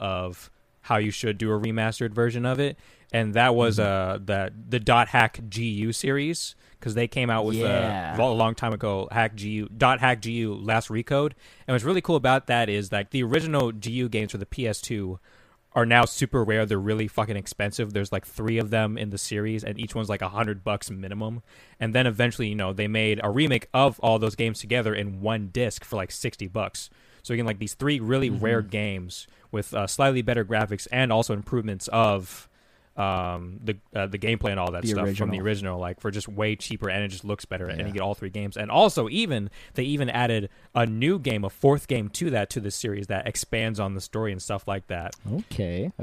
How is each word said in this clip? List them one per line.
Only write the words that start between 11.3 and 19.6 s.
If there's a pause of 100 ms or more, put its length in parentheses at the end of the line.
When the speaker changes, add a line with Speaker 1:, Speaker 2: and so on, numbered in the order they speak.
Speaker 1:
and
what's
really
cool
about
that
is,
like,
the
original
G
U
games
for
the
P
S
two (520)
are
now
super
rare.
They're
really
fucking
expensive.
There's,
like,
three
of
them
in
the
series,